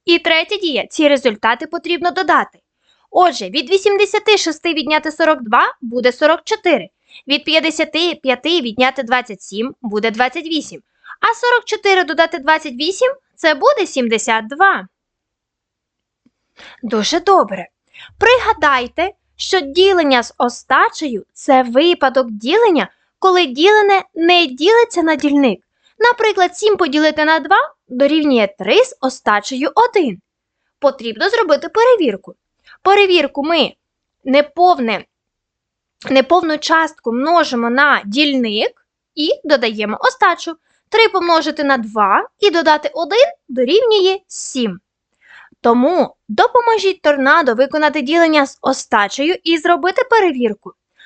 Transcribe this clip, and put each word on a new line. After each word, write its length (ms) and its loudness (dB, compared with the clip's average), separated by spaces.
І 140 2
третя 380 -2
дія — 320 -6
ці 180 0
результати 600 0
потрібно 440 -4
додати. 480 -2
Отже, 380 0
від 200 -6
вісімдесяти 680 0
шести 360 -4
відняти 380 -4
сорок 300 0
два 400 0
буде 300 -2
сорок 320 0
чотири. 460 -2
Від 160 -2
п'ятдесяти 720 -2
п'яти 460 -4
відняти 420 -2
двадцять 380 -4
сім 400 -10
буде 300 -4
двадцять 340 -4
вісім. 360 -8
А 140 -4
сорок 320 -2
чотири 380 -2
додати 360 -2
двадцять 340 -4
вісім — 400 -2
це 180 0
буде 340 0
сімдесят 600 -4
два. 400 0
Дуже 360 -2
добре. 480 0
Пригадайте, 920 0
що 240 -2
ділення 640 2
з 140 -14
остачею — 960 -2
це 300 2
випадок 680 0
ділення, 560 0
коли 260 2
ділене 580 2
не 300 2
ділиться 580 0
на 120 0
дільник. 440 0
Наприклад, 580 0
сім 200 0
поділити 480 0
на 140 2
два 340 0
дорівнює 600 2
три 260 2
з 160 -16
остачею 760 -2
один. 460 0
Потрібно 500 -2
зробити 400 0
перевірку. 680 0
Перевірку 600 2
ми 300 -2
неповне, 840 0
неповну 480 2
частку 540 -2
множимо 580 0
на 360 2
дільник 840 -2
і 140 -4
додаємо 560 -2
остачу. 580 0
Три 200 4
помножити 540 -2
на 140 2
два 500 0
і 120 2
додати 420 0
один 320 2
дорівнює 800 0
сім. 520 -8
Тому 540 2
допоможіть 720 0
торнадо 540 2
виконати 460 0
ділення 440 2
з 160 -12
остачею 840 -2
і 140 0
зробити 520 0
перевірку. 640 -2